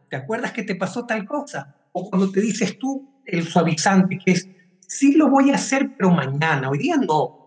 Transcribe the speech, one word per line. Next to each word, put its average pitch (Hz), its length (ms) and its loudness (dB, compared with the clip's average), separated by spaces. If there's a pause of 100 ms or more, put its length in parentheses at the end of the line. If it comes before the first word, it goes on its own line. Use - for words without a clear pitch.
¿te - 80 -8
acuerdas 220 360 -6
que 226 100 -8
te 190 120 -6
pasó 190 300 -6
tal 220 220 -6
cosa?". 285 480 -10 (180)
O 190 160 -8
cuando 190 220 0
te 190 100 -2
dices 214 380 -2
tú, 269 260 -8 (200)
el 170 220 -4
suavizante, 185 760 2
que 185 80 4
es, - 160 -2 (380)
"Sí 277 280 2
lo 311 140 6
voy 277 220 4
a 226 60 2
hacer, - 420 -2
pero 190 120 4
mañana, 139 600 0
hoy 143 80 -2
día 311 180 0
no. 156 380 0 (120)